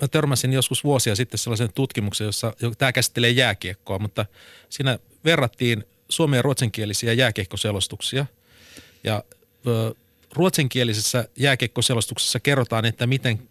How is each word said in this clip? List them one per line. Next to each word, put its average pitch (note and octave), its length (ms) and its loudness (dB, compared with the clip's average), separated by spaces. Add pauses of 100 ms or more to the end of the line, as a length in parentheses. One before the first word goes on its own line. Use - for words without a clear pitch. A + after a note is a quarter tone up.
mä C#3+ 100 0
törmäsin C#3 420 2
joskus C3 300 0
vuosia C3 320 2
sitten A#2 220 -2
sellaisen A2+ 380 -2
tutkimuksen, G#2+ 500 -2
jossa, G#2+ 360 -4
jo-, A#2+ 160 -2
tää C3 140 2
käsittelee A#2+ 380 2
jääkiekkoa, G2+ 720 0
mutta G#2 260 -4 (440)
siinä C3 300 -2 (260)
verrattiin B2 580 2 (260)
suomen D3 280 2
ja A#2+ 40 4
ruotsinkielisiä A2+ 720 -2
jääkiekkoselostuksia. G#2+ 1120 -2 (800)
Ja, G#2+ 200 -2 (440)
ö, A2+ 280 0 (360)
ruotsinkielisessä B2 960 0 (100)
jääkiekkoselostuksessa A#2+ 1040 0
kerrotaan, A#2 460 2
että A#2 220 0
miten B2+ 320 0 (120)